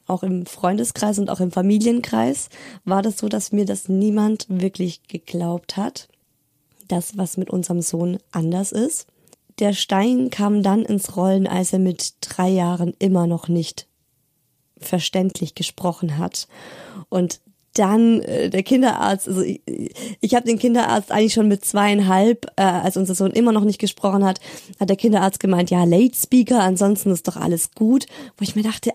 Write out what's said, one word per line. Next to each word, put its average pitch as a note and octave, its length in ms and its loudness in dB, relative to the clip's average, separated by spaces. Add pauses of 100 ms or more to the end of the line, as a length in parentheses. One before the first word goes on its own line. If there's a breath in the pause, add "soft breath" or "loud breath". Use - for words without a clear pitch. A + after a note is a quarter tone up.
auch F#3 160 -4
im F#3 240 -4
Freundeskreis G#3 720 -2
und G3+ 120 -2
auch - 100 -4
im F3+ 100 -2
Familienkreis A3 1000 0 (360 loud breath)
war G3 180 0
das G#3 160 -4
so, G#3+ 100 -2
dass G#3 240 -4
mir G#3 120 2
das G3 240 -6
niemand G#3 600 0
wirklich F#3 580 -4
geglaubt E3+ 680 -8
hat, - 320 -8 (800)
dass F3+ 280 -4
was F#3+ 200 -6
mit F#3 140 -6
unserem F3 320 -2
Sohn F3 360 -4 (140)
anders F3 400 -2
ist. C4 340 -4 (520 soft breath)
Der G3+ 140 2
Stein A#3 580 0
kam G#3 320 0
dann G3 220 2
ins G3+ 320 -4
Rollen, F#3+ 300 2
als F#3 260 -2
er F#3+ 80 2
mit F#3 400 -2
drei - 280 -2
Jahren F3 500 0
immer F#3 280 2
noch E3+ 220 -2
nicht E3+ 380 -4 (920)
verständlich F#3 760 -2
gesprochen E3+ 640 -4
hat. - 280 -6 (640 loud breath)
Und F3+ 320 -2 (340)
dann, A3 480 4
äh, E3 280 -2
der F#3+ 140 -2
Kinderarzt, G#3+ 640 2
also F#3 140 -2
ich, - 180 -4 (600 loud breath)
ich A3 140 0
hab A#3+ 100 2
den A3+ 140 0
Kinderarzt A#3 540 0
eigentlich G#3+ 220 2
schon G#3+ 140 4
mit G3+ 160 0
zweieinhalb, G3+ 840 2 (100)
äh, F#3+ 60 2
als F#3 340 2
unser F#3+ 180 0
Sohn F#3+ 160 0
immer A#3 220 4
noch G#3+ 120 2
nicht G#3 140 2
gesprochen G3 460 0
hat, F#3+ 160 0 (400 loud breath)
hat G3 80 0
der G3 80 2
Kinderarzt G3 420 2
gemeint, F3+ 320 2
„Ja, F3 140 4
Late F#3 320 4
Speaker, B3 440 4
ansonsten G3 500 2
ist F3 180 -2
doch F3+ 80 -4
alles E3+ 360 -2
gut.“ A#3+ 340 2 (300 loud breath)
Wo - 60 -6
ich - 140 -4
mir G#3+ 60 0
dachte, G#3+ 320 -2